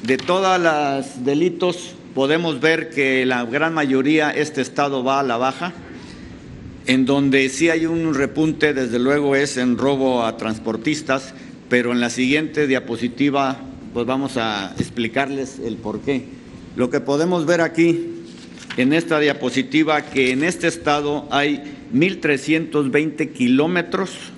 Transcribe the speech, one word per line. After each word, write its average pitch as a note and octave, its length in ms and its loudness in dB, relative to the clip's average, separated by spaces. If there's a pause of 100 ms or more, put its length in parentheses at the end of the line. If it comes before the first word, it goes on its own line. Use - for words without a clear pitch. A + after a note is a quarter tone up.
De C3 100 4
todas F#3 440 2
las C#3 640 0
delitos, E3+ 680 0 (200)
podemos D3 480 2
ver D#3+ 260 2
que C3 380 2
la B2 180 0
gran D3+ 300 0
mayoría, D3 560 2
este C#3+ 320 -2
estado C#3 420 -2
va C3+ 160 2
a - 20 0
la B2 140 0
baja. C3+ 380 -2 (1120)
En C3 180 4
donde C#3 460 4
sí D#3+ 180 2
hay D#3+ 160 2
un E3 300 0
repunte, D3 580 2
desde B2 260 0
luego, C#3 380 2
es C#3 220 0
en B2+ 180 2
robo C3 480 2
a A2 140 -2
transportistas, A#2 960 -4 (340)
pero B2 240 4
en A#2+ 80 2
la A#2+ 80 2
siguiente D3 580 0
diapositiva, C3 920 0 (340)
pues, A#2 140 -2
vamos C3 320 -2
a G#2 400 -2
explicarles C3+ 800 -2
el A2 180 -6
porqué. B2 480 -4 (500)
Lo B2 140 0
que C#3+ 120 0
podemos D#3+ 440 0
ver E3 160 4
aquí E3 460 2 (720)
en C3 160 4
esta D#3 260 2
diapositiva, C#3+ 840 2
que C3 240 2
en C3 120 0
este E3+ 260 0
estado D3 640 0
hay C#3+ 440 -2 (180)
mil D#3+ 280 2
trescientos D3 680 0
veinte D3+ 380 0
kilómetros E3+ 840 0 (280)